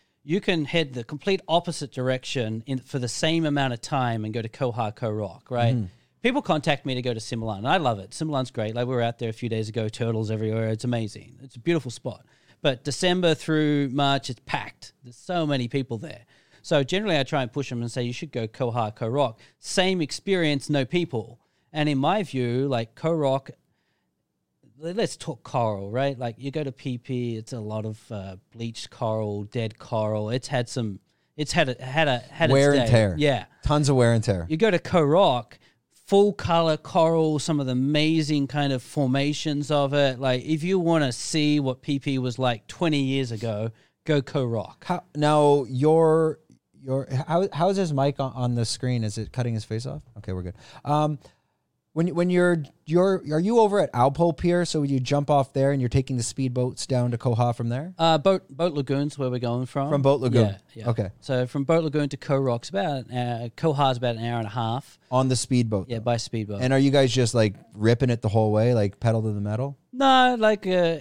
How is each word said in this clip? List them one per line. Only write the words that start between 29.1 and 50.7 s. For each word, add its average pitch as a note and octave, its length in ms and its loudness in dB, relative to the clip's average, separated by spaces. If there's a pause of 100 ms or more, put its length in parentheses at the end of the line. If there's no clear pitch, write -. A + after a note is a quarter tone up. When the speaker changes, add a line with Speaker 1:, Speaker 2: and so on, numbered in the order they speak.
Speaker 1:
dead A2 340 -6
coral. G#2+ 540 -2
It's B2+ 160 -4
had B2 200 -2
some, G#2+ 320 -6 (380)
it's D3 160 -4
had D#3+ 160 4
a, A#2+ 120 -8
had C#3 260 0
a, B2+ 100 2
had B2+ 340 0
Speaker 2:
Wear C#3 220 6
Speaker 1:
its C#3 80 4
Speaker 2:
and A#2 60 2
Speaker 1:
day. A2+ 40 2
Speaker 2:
tear. A2 260 6
Speaker 1:
Yeah. C#3 280 2 (180)
Speaker 2:
Tons D3 240 2
of C#3+ 80 4
wear A#2+ 180 6
and A2+ 100 2
tear. F2+ 260 -2
Speaker 1:
You D#3+ 80 -2
go A3 140 2
to F3 80 2
Koh F3 240 2
Rock, D3 560 2 (340)
full G3+ 380 4
color E3 460 2
coral, D#3+ 600 2
some D3 220 0
of C#3 60 -2
the B2+ 80 -2
amazing D3 720 2
kind C#3+ 240 -2
of B2+ 100 -2
formations C#3+ 880 -2
of C#3+ 220 2
it. C3+ 260 2
Like, B2+ 260 -2
if D3+ 180 -2
you F#3 160 0
wanna D#3+ 320 2
see D3 480 0
what C3 220 -2
P C#3 180 -2
P C3+ 180 -4
was B2+ 220 -4
like B2 280 -2
twenty D#3 340 0
years C3+ 300 -2
ago, A2 400 -4 (340)
go D3 160 2
Koh C3 240 -4
Rock. A#2 400 -6
Speaker 2:
How, F3 180 -4 (120)
now, D3 520 4
your, D#3 720 2 (420)
your, C3+ 280 -4 (180)
how, F3 240 0
how D#3+ 160 2
is G3 80 2
his F#3 160 0
mic C#3 300 0
on, C3 120 -4
on B2 220 -2
the A#2 80 0
screen? B2 400 -2
Is G#2 140 -4
it G#2+ 160 -8
cutting A#2+ 200 -4
his A2 120 -4
face A2+ 200 -6
off? C#3+ 180 -10 (160)
Okay, G2+ 120 -8
we're F#2 120 -6
good. F2+ 120 -10 (300)